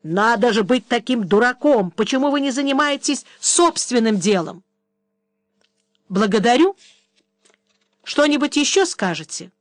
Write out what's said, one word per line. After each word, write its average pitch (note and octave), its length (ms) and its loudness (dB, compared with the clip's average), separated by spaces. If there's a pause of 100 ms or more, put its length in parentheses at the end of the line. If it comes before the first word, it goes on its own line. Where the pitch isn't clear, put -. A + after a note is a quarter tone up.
«Надо G#3+ 500 0
же G#3 120 0
быть B3 240 0
таким A#3+ 400 -2
дураком! A#3 640 2
Почему C4 380 -2
вы C#4+ 100 0
не C#4 100 -2
занимаетесь C#4 760 -2 (140)
собственным A#3 800 0
делом?» F3+ 460 -2 (1400)
«Благодарю. A3+ 680 2 (1300)
Что-нибудь D4 540 0
еще D4 280 2
скажете?» F3+ 760 -8